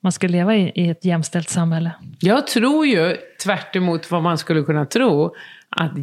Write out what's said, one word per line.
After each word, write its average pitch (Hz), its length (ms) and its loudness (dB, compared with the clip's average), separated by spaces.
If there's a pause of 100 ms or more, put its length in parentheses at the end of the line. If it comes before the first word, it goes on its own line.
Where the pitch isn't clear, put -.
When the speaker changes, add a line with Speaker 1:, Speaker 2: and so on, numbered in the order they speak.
Speaker 1:
man 185 100 0
ska - 160 -2
leva 175 280 2
i, 190 200 2
i 175 140 0
ett 165 160 -6
jämställt 170 440 -2
samhälle. 165 420 0 (280)
Speaker 2:
Jag 294 280 2
tror 285 400 2
ju, 180 300 2 (260)
tvärt 190 320 -4
emot 175 360 -2
vad 170 120 -2
man 165 140 0
skulle 156 260 0
kunna 151 220 0
tro, 170 500 2 (340)
att - 340 -4